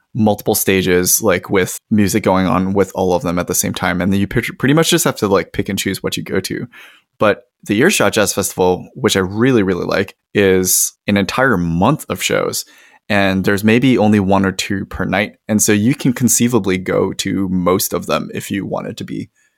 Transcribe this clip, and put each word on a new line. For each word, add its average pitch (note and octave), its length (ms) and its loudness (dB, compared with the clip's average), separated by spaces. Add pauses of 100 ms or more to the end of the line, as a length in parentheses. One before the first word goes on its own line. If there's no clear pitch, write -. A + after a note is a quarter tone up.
(140)
multiple G#2+ 420 0
stages, F#2 640 2
like, F#2 280 0
with F#2+ 280 0 (140)
music G#2 320 2
going F#2 240 2
on F#2 240 0
with G2 240 0
all F#2 180 0
of F2 100 0
them F2 140 -4
at F2 100 -4
the F2+ 80 -2
same G2+ 180 -4
time. F2+ 280 -4
And F#2+ 120 0
then G2+ 80 0
you G2 60 -2
picture, - 260 -4
pretty B2+ 200 0
much D#3+ 160 2
just E3+ 140 2
have C#3 140 -2
to, A2 100 0
like, F#2+ 240 0
pick - 160 -4
and G2 100 -4
choose F#2+ 240 -4
what - 140 -6
you - 80 -8
go - 160 -6
to. - 280 -6 (500)
But G#2 260 2 (200)
the G#2 160 -2
Earshot C3+ 340 2
Jazz G2+ 200 0
Festival, F#2 600 0
which A2+ 220 0
I - 20 2
really, A2 420 2
really F2+ 240 -2
like, E2+ 300 -2 (180)
is F#2 600 2 (120)
an G#2 120 2
entire A2+ 400 0
month F2 500 0
of - 160 -6
shows. - 400 -2 (440)
And F#2+ 380 0
there's G2+ 180 0
maybe A#2+ 360 4
only G#2+ 200 4
one G2 280 2
or F#2 40 0
two G2 360 -4
per - 180 -6
night. F#2 300 -2 (120)
And G#2 140 2
so - 100 2
you G#2 220 2
can - 180 -2
conceivably A#2 680 0
go F#2+ 340 -2
to G2 360 -4
most F#2 440 0
of F2+ 140 -6
them - 260 -4
if - 160 -10
you G#2 160 -6
wanted - 320 -8
to - 60 -12
be - 260 -10 (280)